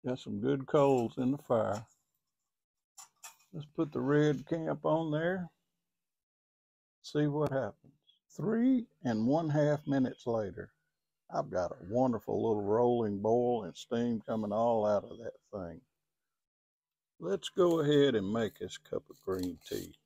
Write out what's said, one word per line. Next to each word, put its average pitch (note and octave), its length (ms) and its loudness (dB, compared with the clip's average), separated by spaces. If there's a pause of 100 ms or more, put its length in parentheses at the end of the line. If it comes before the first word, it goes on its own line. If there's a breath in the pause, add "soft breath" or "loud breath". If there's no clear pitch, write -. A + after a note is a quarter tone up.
Got B2+ 140 -4
some G#2 200 -8
good C3+ 280 -2
coals C3+ 500 4
in B2+ 140 0
the C#3 80 -2
fire. A2 440 0 (1700)
Let's D3+ 140 -12 (100)
put D#3+ 160 -2
the B2 100 -4
Red D3 440 2
Camp D#3+ 400 -4
on D#3 240 0
there. E3+ 400 -2 (1500)
See D3+ 240 -2
what D3 260 -2
happens. B2+ 440 -6 (420)
Three A#3 480 2 (180)
and A2+ 220 -2
one D#3 240 2
half D3 380 2
minutes C3+ 400 -2
later, A2 440 -4 (640)
I've E3 160 -4
got F2+ 220 -2
a - 180 -14
wonderful A#2 460 0
little G#2+ 260 0
rolling A2+ 560 0
boil A#2 460 2
and E2 120 -10
steam A#2 460 -2
coming A2 300 -4
all A2+ 340 2
out G#2+ 200 2
of A#2 120 -16
that A2+ 220 -12 (120)
thing. F2 300 -10 (1400)
Let's F#3 300 -6
go F3 300 4
ahead C#3+ 340 6
and G2+ 180 0
make A2 280 -2
this - 180 -10
cup - 320 -10
of - 140 -20
green F2+ 340 -4 (100)
tea. - 380 -10